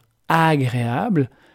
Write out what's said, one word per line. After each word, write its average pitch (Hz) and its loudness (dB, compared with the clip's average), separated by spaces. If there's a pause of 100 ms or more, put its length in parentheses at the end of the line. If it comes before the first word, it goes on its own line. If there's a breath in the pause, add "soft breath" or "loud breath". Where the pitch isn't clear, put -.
(280)
agréable, 147 0 (260 soft breath)